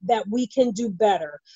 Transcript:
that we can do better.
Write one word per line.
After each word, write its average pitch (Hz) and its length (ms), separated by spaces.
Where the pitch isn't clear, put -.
that 226 240
we 240 180
can 247 260
do 220 180
better. 170 500